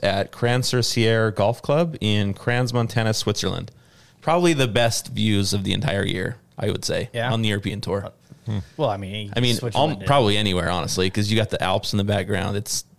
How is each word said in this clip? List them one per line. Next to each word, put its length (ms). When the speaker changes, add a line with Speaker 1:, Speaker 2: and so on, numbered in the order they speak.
Speaker 1:
at 260
Crans-sur-Sierre 1000
Golf 300
Club 380
in 320
Crans, 400
Montana, 400
Switzerland. 600
Probably 320
the 160
best 400
views 440
of 120
the 80
entire 340
year, 300
I 140
would 140
say, 280
Speaker 2:
Yeah. 200
Speaker 1:
on 100
the 60
European 320
Tour. 320
Speaker 2:
Well, 120
I 100
mean, 380
Speaker 1:
I 40
mean, 160
Speaker 2:
Switzerland 380
Speaker 1:
al-, 80
Speaker 2:
is 40
Speaker 1:
probably 300
anywhere, 340
honestly, 400
'cause 200
you 60
got 140
the 120
Alps 300
in 60
the 60
background. 520
It's 280